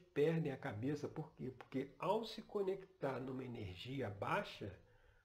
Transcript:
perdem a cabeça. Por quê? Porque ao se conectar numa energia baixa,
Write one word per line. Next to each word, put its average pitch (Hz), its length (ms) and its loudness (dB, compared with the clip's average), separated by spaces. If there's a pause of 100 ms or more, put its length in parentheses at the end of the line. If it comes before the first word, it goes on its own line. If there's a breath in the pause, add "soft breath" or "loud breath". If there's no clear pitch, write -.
(140)
perdem 151 380 6
a 127 60 -2
cabeça. 131 500 0
Por - 260 -6
quê? - 240 -6
Porque - 400 -2
ao 208 280 2
se - 160 -8
conectar 190 760 0
numa 127 240 -4
energia 120 680 -4
baixa, - 680 0 (480 soft breath)